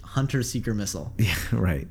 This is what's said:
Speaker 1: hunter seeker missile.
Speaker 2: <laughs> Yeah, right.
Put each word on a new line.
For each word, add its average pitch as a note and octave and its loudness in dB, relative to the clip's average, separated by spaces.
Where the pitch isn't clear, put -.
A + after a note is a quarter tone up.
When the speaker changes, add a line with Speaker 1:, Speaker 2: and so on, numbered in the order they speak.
Speaker 1:
hunter C3+ 0
seeker A#2+ -2
missile. F#2+ -4
Speaker 2:
<laughs> - -12
Yeah, G2 4
right. D2 2